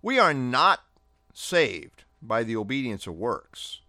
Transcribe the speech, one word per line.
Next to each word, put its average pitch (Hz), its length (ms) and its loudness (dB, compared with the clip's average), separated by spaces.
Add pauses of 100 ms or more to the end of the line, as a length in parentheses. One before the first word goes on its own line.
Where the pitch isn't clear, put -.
We 254 160 0
are 175 160 6
not 135 460 2 (520)
saved 113 720 -2 (160)
by 113 220 -2
the 113 140 -4
obedience 110 500 -6
of 87 80 -10
works - 760 -8